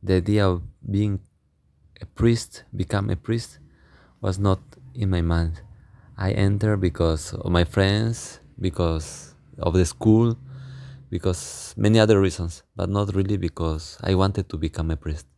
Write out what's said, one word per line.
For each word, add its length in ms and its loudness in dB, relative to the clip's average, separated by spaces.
the 120 2
idea 320 2
of 160 0
being 300 0
a 20 -14
priest, 600 0
become 320 -2
a 80 -2
priest, 440 -6
was 180 -2
not 220 2
in 140 -2
my 140 2
mind. 400 0
I 140 -2
entered 500 0
because 500 0
of 180 -6
my 140 4
friends, 760 0
because 760 -4
of 140 -2
the 140 4
school, 500 4
because 680 -6
many 200 4
other 220 6
reasons, 420 -2
but 140 -4
not 240 -2
really 240 0
because 640 -4
I 140 2
wanted 340 0
to 80 -8
become 320 -4
a 60 -2
priest 300 -8